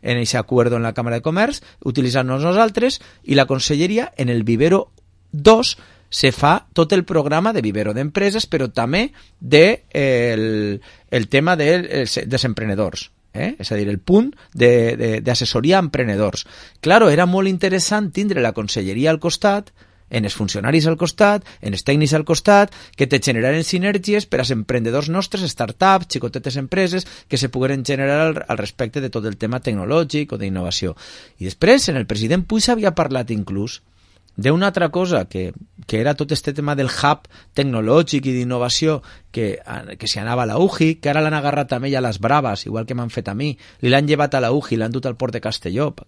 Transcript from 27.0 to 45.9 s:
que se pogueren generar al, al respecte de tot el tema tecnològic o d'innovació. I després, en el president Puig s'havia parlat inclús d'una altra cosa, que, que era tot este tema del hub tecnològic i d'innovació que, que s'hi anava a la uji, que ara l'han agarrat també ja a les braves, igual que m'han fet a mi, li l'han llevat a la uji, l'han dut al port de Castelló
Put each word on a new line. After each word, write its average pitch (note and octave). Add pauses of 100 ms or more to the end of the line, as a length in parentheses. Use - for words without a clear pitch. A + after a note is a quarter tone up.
que B2
se C3+
pogueren C3
generar C#3
al, D#3+
al A2+
respecte A2
de C3+
tot A2
el G#2+
tema A#2+
tecnològic C#3
o G#2+
d'innovació. F#2 (420)
I F#2
després, A#3
en D#3
el A#2
president A#2
Puig A3
s'havia A3
parlat C3
inclús G2+ (560)
d'una D#3
altra F3
cosa, F3
que, F#2 (340)
que A2
era D3
tot C#3+
este C#3+
tema D3
del C3+
hub - (240)
tecnològic C3+
i B2+
d'innovació B2 (320)
que, A2 (340)
que A2+
s'hi G#2
anava A#2
a A2
la A#2
uji, E3
que D3
ara D#3
l'han D#3
agarrat C#3+
també B2+
ja C3
a -
les G2
braves, A#2
igual A2
que B2
m'han A#2+
fet G2+
a G2+
mi, C#3 (260)
li B2
l'han C#3
llevat D3
a C3
la A#2
uji, C#3
l'han A2
dut B2+
al A#2+
port B2
de A#2+
Castelló A2+ (140)